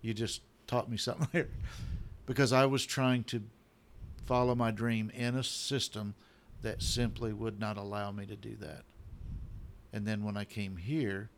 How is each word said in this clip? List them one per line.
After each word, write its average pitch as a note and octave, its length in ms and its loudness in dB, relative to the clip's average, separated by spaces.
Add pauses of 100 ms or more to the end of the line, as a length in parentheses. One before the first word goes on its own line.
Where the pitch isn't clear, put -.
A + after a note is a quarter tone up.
You A2 140 -2
just A2 260 -2 (240)
taught A#2+ 240 2
me A2+ 80 -2
something - 320 0
<laughs> - 40 -8
there, - 160 2 (760)
because B2+ 280 4
I C3 120 8
was C3+ 220 4
trying B2+ 380 4
to A2+ 180 -4 (800)
follow B2 300 6
my A#2 160 4
dream A2 420 2
in A#2+ 220 0
a C3 80 2
system A2 720 -2 (480)
that A2 180 -2
simply A#2 520 2
would G#2 260 -4
not G#2+ 180 -2
allow G2+ 340 -2
me G2+ 140 -6
to G2+ 100 -8
do A2 260 -10
that. D2+ 200 -10 (1120)
And G#2 140 -2
then G#2 160 0
when G#2 140 -2
I G#2 80 -2
came G2 320 -4
here G#2+ 600 0